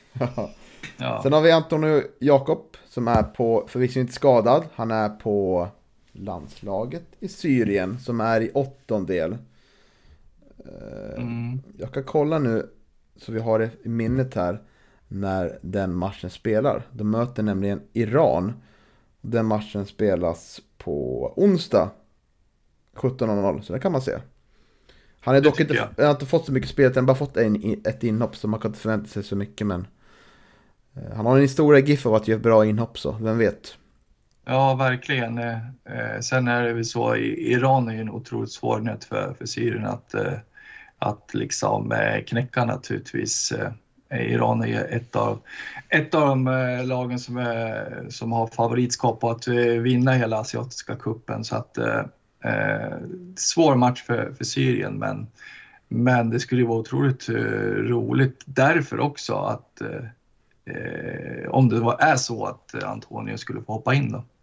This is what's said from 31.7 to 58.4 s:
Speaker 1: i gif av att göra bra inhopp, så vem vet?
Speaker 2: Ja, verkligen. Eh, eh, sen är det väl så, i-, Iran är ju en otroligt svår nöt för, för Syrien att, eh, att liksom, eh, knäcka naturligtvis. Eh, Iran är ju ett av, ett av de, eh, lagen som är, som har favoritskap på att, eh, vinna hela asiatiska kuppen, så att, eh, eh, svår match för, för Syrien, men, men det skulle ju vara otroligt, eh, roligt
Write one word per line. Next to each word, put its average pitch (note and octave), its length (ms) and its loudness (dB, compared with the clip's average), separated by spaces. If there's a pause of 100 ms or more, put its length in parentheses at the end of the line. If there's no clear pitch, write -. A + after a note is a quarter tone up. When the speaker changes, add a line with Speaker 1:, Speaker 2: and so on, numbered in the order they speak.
Speaker 1:
i D3 40 4
gif C#3+ 160 2
av A2 100 4
att A2 120 2
göra A2+ 120 2
bra A2 260 8
inhopp, A2 340 -2
så - 120 -4 (100)
vem A2 160 0
vet? - 400 0 (680)
Speaker 2:
Ja, C3+ 300 2
verkligen. B2 640 -2
Eh, A#2 180 -4 (300)
eh, A2 360 -8
sen B2+ 260 0
är A#2+ 200 2
det A#2 60 0
väl A#2 120 -2
så, A2+ 300 0
i-, A2+ 380 -2
Iran B2+ 360 4
är A2 40 -4
ju A2 80 -6
en A2 80 -6
otroligt G#2+ 420 -8
svår A#2 280 -4
nöt G#2+ 240 -4
för, - 340 -6
för - 80 -12
Syrien A2+ 400 -4
att, G#2 280 -8
eh, G#1 200 -2 (680)
att - 340 -6
liksom, - 580 -2
eh, A1 320 0
knäcka - 420 -2
naturligtvis. - 840 -4
Eh, G#1 200 -4 (600)
Iran A#2 300 2
är A2+ 40 -2
ju A2+ 100 -2
ett - 380 -4
av, A2 240 -2 (500)
ett D#3 260 0
av D#3 120 4
de, C3 200 2
eh, B2+ 380 -2
lagen B2 340 -4
som B2 180 -10
är, A2+ 720 -6
som A#2 220 -8
har A2+ 160 0
favoritskap B2 720 0
på A#2 100 0
att, A#2 180 -6
eh, B2 80 0
vinna A#2+ 560 4
hela A2+ 280 2
asiatiska A#2+ 560 -8
kuppen, A2 480 -8
så A2 120 -6
att, - 220 -8
eh, A1 240 -2 (420)
eh, G#1+ 540 -2 (380)
svår - 400 4
match B2 280 2
för, A2+ 340 -4
för - 80 -8
Syrien, A#2+ 540 0
men, G#2+ 280 -6 (600)
men A#2+ 420 2
det A#2 100 0
skulle B2 220 0
ju A#2+ 60 2
vara A2+ 120 0
otroligt, C3 500 -2
eh, A#2 40 -2 (560)
roligt A#2+ 560 0